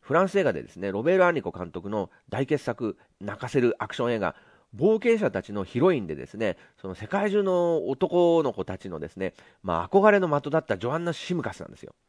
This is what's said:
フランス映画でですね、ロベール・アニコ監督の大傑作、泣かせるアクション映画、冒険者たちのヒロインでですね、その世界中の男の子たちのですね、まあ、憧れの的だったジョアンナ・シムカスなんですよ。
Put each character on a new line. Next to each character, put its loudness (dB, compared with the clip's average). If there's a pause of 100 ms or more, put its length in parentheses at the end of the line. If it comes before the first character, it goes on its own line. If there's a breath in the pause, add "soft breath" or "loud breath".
フ -6
ラ 6
ン 2
ス 2
映 2
画 2
で -6
で -16
す -20
ね、 -4
ロ -2
ベ 4
ー 4
ル・ 6
ア 4
ニ -2
コ -4
監 -8
督 -10
の -4 (200 soft breath)
大 -2
傑 -2
作、 -4 (240 soft breath)
泣 -10
か -8
せ 0
る 4
ア -6
ク -12
シ -8
ョ 0
ン 0
映 -2
画、 -2 (400 soft breath)
冒 4
険 2
者 0
た -4
ち -12
の -4
ヒ -4
ロ 6
イ 0
ン -8
で -6
で -10
す -14
ね、 -2 (240 soft breath)
そ -12
の -8
世 -14
界 -2
中 2
の 0
男 4
の 0
子 -4
た -8
ち -14
の -8
で -8
す -16
ね、 -4 (280 soft breath)
ま 0
あ、 -6
憧 6
れ 4
の 0 (120)
的 -8
だ 2
っ -14
た -2
ジ -6
ョ -2
ア -2
ン -6
ナ・ -4
シ -6
ム -2
カ -6
ス -16
な -12
ん -18
で -20
す -20
よ。 -20 (140)